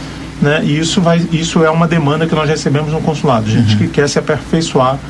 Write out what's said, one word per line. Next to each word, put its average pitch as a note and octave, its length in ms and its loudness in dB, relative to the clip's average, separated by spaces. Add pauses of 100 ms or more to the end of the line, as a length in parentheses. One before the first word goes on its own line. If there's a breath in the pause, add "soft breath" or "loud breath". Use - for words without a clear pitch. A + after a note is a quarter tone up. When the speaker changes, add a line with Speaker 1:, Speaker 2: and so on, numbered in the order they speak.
(420 loud breath)
Speaker 1:
né? D3+ 240 2
E D3 120 0
isso D#3+ 220 -2
vai, E3+ 320 2
isso E3 320 0
é D#3 60 4
uma E3 180 2
demanda D#3+ 400 0
que E3 80 -2
nós D#3 140 0
recebemos D3 420 -2
no D#3 80 -2
consulado, C3 500 0
gente A2 260 2
Speaker 2:
Uhum. - 40 4
Speaker 1:
que - 80 2
quer C#3+ 220 0
se D#3 100 -2
aperfeiçoar, C#3 800 0 (100)